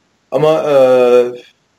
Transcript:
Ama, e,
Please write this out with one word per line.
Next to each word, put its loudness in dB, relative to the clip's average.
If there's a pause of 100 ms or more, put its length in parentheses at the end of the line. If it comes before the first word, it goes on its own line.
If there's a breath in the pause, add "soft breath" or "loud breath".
(300)
Ama, -2
e, -2 (1040 loud breath)